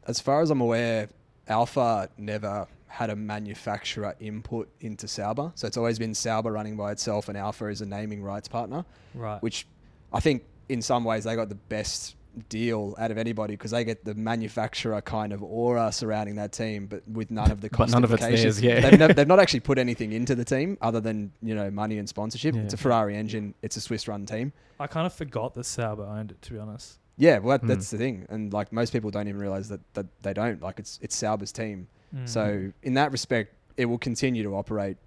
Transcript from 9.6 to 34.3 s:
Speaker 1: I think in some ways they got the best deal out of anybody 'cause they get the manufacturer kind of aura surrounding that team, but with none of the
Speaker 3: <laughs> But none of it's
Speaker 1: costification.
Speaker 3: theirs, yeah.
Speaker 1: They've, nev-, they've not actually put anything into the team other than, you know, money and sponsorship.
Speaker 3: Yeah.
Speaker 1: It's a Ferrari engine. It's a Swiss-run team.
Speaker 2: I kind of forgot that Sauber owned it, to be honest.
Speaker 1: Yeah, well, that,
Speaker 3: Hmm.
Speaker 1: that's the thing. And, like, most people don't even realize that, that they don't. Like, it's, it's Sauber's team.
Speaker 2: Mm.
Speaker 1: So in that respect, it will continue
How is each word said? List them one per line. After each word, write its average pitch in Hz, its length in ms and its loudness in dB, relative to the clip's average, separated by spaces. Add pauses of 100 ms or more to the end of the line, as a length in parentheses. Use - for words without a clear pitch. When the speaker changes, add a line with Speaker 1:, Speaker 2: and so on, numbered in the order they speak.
Speaker 1:
I 101 80 0
think 139 240 2 (240)
in 123 120 -2
some 120 240 0
ways 110 200 0
they 110 100 -2
got 113 140 -2
the 98 80 -10
best - 580 -6 (340)
deal 110 500 -2
out 113 120 -2
of 107 80 -4
anybody 110 380 -4
'cause 107 160 -10
they 120 120 0
get 110 200 -4
the 107 100 -6
manufacturer 110 840 -2
kind 107 320 -4
of 98 100 -8
aura 117 480 0
surrounding 107 460 -2
that 104 160 -6
team, 107 340 -4
but 101 220 -12
with 110 220 -6
none 110 200 4
of 101 100 0
the 104 80 -8
Speaker 3:
<laughs> - 80 -6
But 117 140 6
none 123 140 8
of 117 80 6
it's 110 100 6
Speaker 1:
costification. 113 220 4
Speaker 3:
theirs, 107 180 4
yeah. 120 280 8
Speaker 1:
They've, 208 80 12
nev-, - 180 10
they've 143 100 8
not 185 140 10
actually 170 200 4
put 135 180 2
anything 120 340 0
into 120 220 0
the 120 100 0
team 151 360 0
other 113 200 0
than, 107 320 -4 (100)
you 110 120 -2
know, 101 160 -2
money 107 280 -2
and 101 100 -6
sponsorship. 113 460 -2
Speaker 3:
Yeah. 110 80 0
Speaker 1:
It's 104 120 -4
a - 20 -4
Ferrari 110 400 2
engine. 107 460 -4
It's - 140 -8
a 110 40 -6
Swiss-run 104 460 -6
team. 117 260 -4 (260)
Speaker 2:
I 143 80 -6
kind 160 200 -2
of 180 80 -4
forgot 127 400 -6
that 123 100 -10
Sauber 107 400 -4
owned 107 280 -8
it, - 100 -20
to - 100 -16
be 113 60 -10
honest. 107 400 -14 (180)
Speaker 1:
Yeah, 139 220 8
well, 120 180 4
that, 120 60 -4
Speaker 3:
Hmm. 120 60 0
Speaker 1:
that's 95 220 0
the 110 80 -4
thing. 113 300 -4
And, 107 240 -6
like, 101 200 -2
most 117 200 -2
people 107 180 -2
don't 101 180 -4
even 101 120 -6
realize 98 300 -4
that, 98 100 -10 (140)
that 101 120 -6 (160)
they 98 120 -4
don't. 107 260 -2
Like, 95 180 -8
it's, - 240 -14
it's 113 140 -6
Sauber's 107 360 -2
team. 104 360 -8 (260)
Speaker 2:
Mm. 127 140 -8
Speaker 1:
So 104 420 0 (120)
in 127 120 0
that 139 180 4
respect, 117 420 -2 (240)
it 127 80 2
will 117 120 0
continue 120 440 0